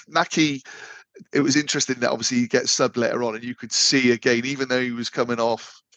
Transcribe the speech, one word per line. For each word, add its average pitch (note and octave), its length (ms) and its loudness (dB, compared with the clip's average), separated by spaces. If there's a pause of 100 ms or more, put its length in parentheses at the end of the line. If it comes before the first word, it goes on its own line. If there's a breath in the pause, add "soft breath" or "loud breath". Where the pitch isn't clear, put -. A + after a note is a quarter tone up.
Nahki, D#3 560 0 (640 loud breath)
it C#3+ 100 2
was C3+ 140 2
interesting C#3+ 440 -2
that B2 120 0
obviously A#2+ 280 0
he A#2+ 80 2
gets B2+ 280 0
subbed B2+ 220 0
later A#2+ 260 0
on, A2+ 120 -2
and A2+ 80 -12
you B2 120 -8
could - 160 -16
see B2+ 400 4
again, A#2+ 340 2
even C3+ 220 -4
though B2+ 140 0
he B2+ 100 -2
was A#2 200 -6
coming A#2+ 280 -2
off A#2 400 -2 (180)